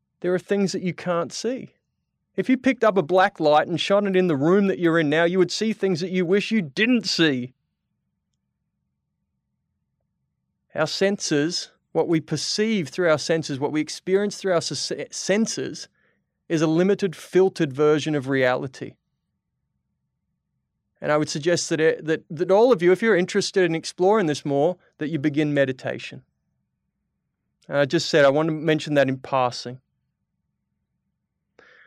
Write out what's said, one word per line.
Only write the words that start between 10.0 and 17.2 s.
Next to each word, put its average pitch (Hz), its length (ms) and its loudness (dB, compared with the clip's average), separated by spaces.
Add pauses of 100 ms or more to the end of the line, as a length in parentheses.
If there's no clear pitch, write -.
Our 151 140 -2
senses, 180 800 -2 (220)
what 160 160 0
we 165 120 2
perceive 185 680 -4
through 175 220 0
our 151 80 2
senses, 151 420 -4
what 139 100 -2
we 151 100 -2
experience 190 580 -2
through 190 140 -4
our 170 60 2
s-, - 340 -6 (180)
senses, 180 800 -4 (600)
is 165 120 0
a 160 60 2
limited, 180 480 0
filtered 180 580 0